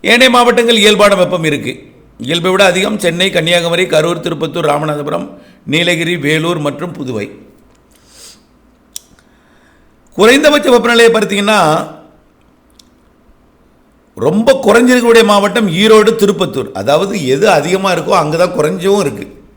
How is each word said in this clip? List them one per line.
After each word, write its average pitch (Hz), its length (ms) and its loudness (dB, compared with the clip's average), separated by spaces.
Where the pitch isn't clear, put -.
ஏனைய 247 220 4
மாவட்டங்கள் 240 480 2
இயல்பான 202 360 4
வெப்பம் 170 320 -2
இருக்கு. 127 220 -6
இயல்பை 170 280 -2
விட 190 160 2
அதிகம் 196 340 -2
சென்னை, 175 320 -2
கன்னியாகுமரி, 170 560 0
கரூர், 165 320 0
திருப்பத்தூர், 160 460 -4
ராமநாதபுரம், 147 560 -4
நீலகிரி, 170 400 -2
வேலூர் 160 440 -2
மற்றும் 156 300 -10
புதுவை. 120 280 -8
குறைந்தபட்ச 285 500 4
வெப்பநிலையை 233 420 4
பார்த்தீங்கன்னா, 202 420 0
ரொம்ப 226 500 0
குறைஞ்சிருக்கக்கூடிய 233 680 4
மாவட்டம் 202 360 0
ஈரோடு, 220 260 6
திருப்பத்தூர். 160 580 -4
அதாவது 160 320 -2
எது 190 120 0
அதிகமா 185 380 -2
இருக்கோ 180 260 -2
அங்கே 151 200 -4
தான் 180 140 -4
குறைஞ்சவும் 180 480 -2
இருக்கு. 107 220 -8